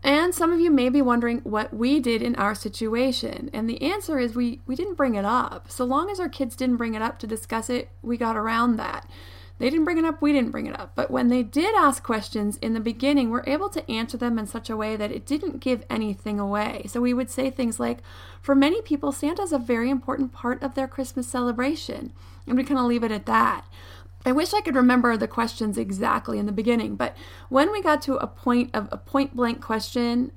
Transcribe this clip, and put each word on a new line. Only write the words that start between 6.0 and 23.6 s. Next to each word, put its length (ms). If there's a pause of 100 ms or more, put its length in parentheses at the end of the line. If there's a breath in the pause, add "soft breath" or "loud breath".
as 100
our 100
kids 260
didn't 220
bring 160
it 80
up 180
to 80
discuss 420
it, 200 (120)
we 140
got 220
around 400
that. 320 (480 loud breath)
They 120
didn't 160
bring 120
it 80
up, 160
we 100
didn't 200
bring 160
it 120
up. 160
But 160
when 160
they 160
did 320
ask 280
questions 540
in 160
the 60
beginning, 520
we're 160
able 220
to 220
answer 260
them 220
in 80
such 220
a 80
way 180
that 160
it 140
didn't 340
give 300
anything 500
away. 480
So 140
we 120
would 160
say 200
things 300
like, 200 (420 loud breath)
"For 140
many 280
people, 280
Santa's 400
a 80
very 300
important 420
part 320
of 120
their 120
Christmas 400
celebration." 840 (320 loud breath)
And 100
we 80
kinda 200
leave 200
it 80
at 140
that. 400 (600 loud breath)